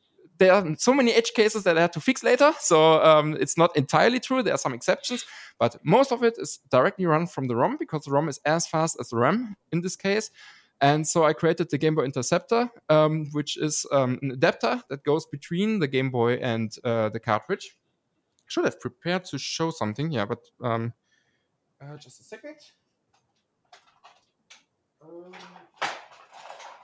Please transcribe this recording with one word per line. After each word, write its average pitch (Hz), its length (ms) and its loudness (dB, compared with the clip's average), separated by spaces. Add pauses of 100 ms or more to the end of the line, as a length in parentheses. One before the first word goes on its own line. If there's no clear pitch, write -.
(360)
there 185 160 6
are 180 240 2
so - 160 2
many 262 200 4
edge 226 200 2
cases 214 320 0
that 170 140 4
I - 20 4
had 175 140 2
to 156 60 -6
fix - 220 -2
later. 254 380 4
So, 156 420 6
um, 151 380 6
it's - 160 -2
not 165 180 4
entirely 175 460 2
true. 262 220 -2
There 180 100 -2
are 139 60 -2
some 131 160 -6
exceptions, 202 500 -4 (340)
but 117 240 0
most 240 300 4
of 240 100 -2
it 233 160 2
is - 200 -10 (120)
directly 139 360 2
run 165 200 2
from 135 220 -8
the 117 80 -2
rom 170 220 0
because 160 260 -8
the 143 60 -14
rom 147 180 0
is 139 160 -8
as 160 220 0
fast 165 340 -2
as 123 80 -8
the 120 80 -6
ram 196 400 0 (160)
in 165 80 -2
this 180 160 -8
case. 202 340 -4 (500)
And 151 280 2
so 170 160 2
I 151 80 4
created 165 380 -2
the 143 80 -2
Game 156 160 0
Boy 151 100 0
Interceptor, 185 680 -2 (200)
um, 156 420 2
which 147 240 -6
is, - 340 -4
um, 127 300 0
an 139 100 -4
adapter 214 600 -2
that 139 140 -10
goes 151 220 0
between 196 520 -4
the 151 100 -2
Game 135 220 -2
Boy 120 240 0
and, 113 500 -4
uh, 113 240 -2
the 110 120 -8
cartridge. - 560 -4 (680)
Should 339 200 -2
have - 120 -4
prepared 175 480 -6
to 139 120 -10
show - 320 -6
something, 139 420 -6
yeah, 110 140 -2
but, 117 180 -10 (180)
um, 117 300 -4 (880)
uh, 143 160 -20
just 139 240 -20
a 110 40 -20
second. 294 320 -20 (2500)
Um, 175 300 -20 (1500)